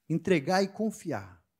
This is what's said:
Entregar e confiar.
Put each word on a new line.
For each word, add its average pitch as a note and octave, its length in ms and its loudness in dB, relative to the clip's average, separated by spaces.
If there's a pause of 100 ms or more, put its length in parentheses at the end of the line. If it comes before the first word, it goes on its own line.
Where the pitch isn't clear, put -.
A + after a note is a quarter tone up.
Entregar E3+ 560 2
e G3 60 0
confiar. C3+ 760 -6 (180)